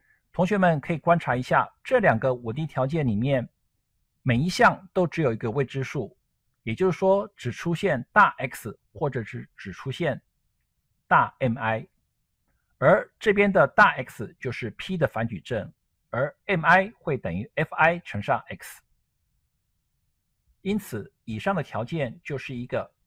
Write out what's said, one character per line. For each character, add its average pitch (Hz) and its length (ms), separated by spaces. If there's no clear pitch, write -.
同 180 160
学 208 100
们 175 220
可 170 140
以 156 40
观 170 220
察 131 160
一 123 80
下， 147 280
这 254 160
两 147 180
个 131 160
稳 120 220
定 156 100
条 135 220
件 151 180
里 110 100
面， 127 320
每 123 160
一 165 100
项 190 460
都 180 120
只 165 160
有 123 120
一 - 20
个 151 140
未 139 160
知 135 180
数， 131 320
也 113 120
就 185 160
是 156 60
说， 196 380
只 120 160
出 - 220
现 156 400
大 196 240
X - 400
或 147 160
者 123 140
是 120 340
只 98 140
出 131 200
现 147 300
大 147 320
M 120 180
I， 113 300
而 165 420
这 214 140
边 202 180
的 170 160
大 202 300
X 113 420
就 123 120
是 113 200
P - 260
的 151 100
反 113 200
矩 92 120
阵， - 340
而 135 260
M 175 200
I 190 340
会 139 180
等 90 160
于 95 220
F 156 200
I 170 240
乘 - 220
上 127 180
x。 - 320
因 202 160
此， - 340
以 110 160
上 196 160
的 151 80
条 110 200
件 131 400
就 143 140
是 131 160
一 123 140
个 - 240